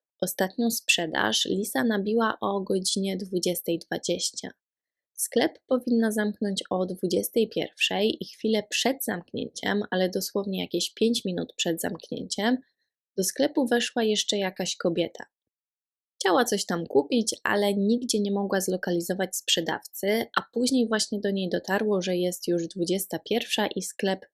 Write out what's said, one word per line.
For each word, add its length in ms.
Ostatnią 500
sprzedaż 760
Lisa 400
nabiła 560
o 200
godzinie 560
dwudziestej 640
dwadzieścia. 720
Sklep 460
powinna 460
zamknąć 580
o 160
dwudziestej 600
pierwszej 720
i 60
chwilę 440
przed 340
zamknięciem, 840
ale 180
dosłownie 520
jakieś 340
pięć 300
minut 320
przed 240
zamknięciem, 800
do 80
sklepu 420
weszła 360
jeszcze 360
jakaś 380
kobieta. 480
Chciała 300
coś 220
tam 200
kupić, 560
ale 320
nigdzie 460
nie 100
mogła 300
zlokalizować 760
sprzedawcy, 880
a 60
później 360
właśnie 320
do 100
niej 180
dotarło, 540
że 140
jest 320
już 200
dwudziesta 500
pierwsza 480
i 160
sklep 520